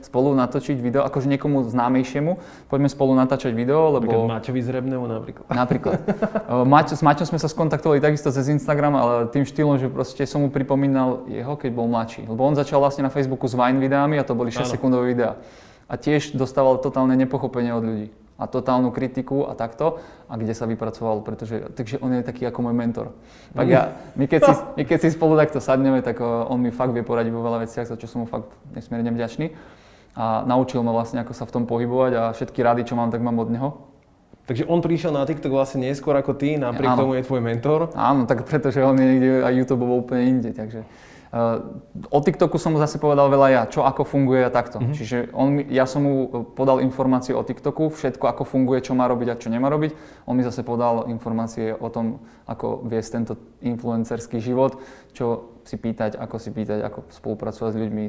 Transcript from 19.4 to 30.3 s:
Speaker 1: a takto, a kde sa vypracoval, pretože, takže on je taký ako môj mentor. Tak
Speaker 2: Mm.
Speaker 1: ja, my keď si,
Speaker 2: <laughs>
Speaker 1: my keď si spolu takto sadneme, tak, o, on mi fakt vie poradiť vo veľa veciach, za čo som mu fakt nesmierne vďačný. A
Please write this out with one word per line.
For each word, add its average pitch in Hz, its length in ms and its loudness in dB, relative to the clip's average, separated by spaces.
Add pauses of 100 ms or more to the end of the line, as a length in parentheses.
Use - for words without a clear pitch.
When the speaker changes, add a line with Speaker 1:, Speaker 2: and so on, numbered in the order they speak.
Speaker 1:
a 135 80 -6
takto, 151 480 -4 (240)
a - 160 -14
kde 110 160 -4
sa 120 80 -8
vypracoval, 113 560 -4
pretože, 110 400 -8 (160)
takže 120 240 -6
on 131 160 -4
je 120 80 -2
taký 123 240 -6
ako 120 160 -4
môj 117 80 -2
mentor. 117 400 -2 (400)
Tak 165 160 0
Speaker 2:
Mm. 180 80 4
Speaker 1:
ja, 127 60 6 (340)
my 131 80 2
keď 156 160 4
si, 277 120 8 (140)
Speaker 2:
<laughs> - 140 -10
Speaker 1:
my - 80 2
keď 165 160 4
si 160 80 6
spolu 156 240 4
takto 139 240 4
sadneme, 135 400 2
tak, 120 240 -2
o, 117 240 -2
on 127 80 -2
mi 123 160 0
fakt 123 240 -2
vie 117 80 -2
poradiť 117 240 0
vo 117 160 -4
veľa 117 240 -2
veciach, 120 160 -6
za 117 160 -10
čo 117 80 -12
som 117 160 -6
mu - 20 -8
fakt 113 220 -8 (240)
nesmierne 117 400 -4
vďačný. 120 400 -4 (640)
A 110 260 -2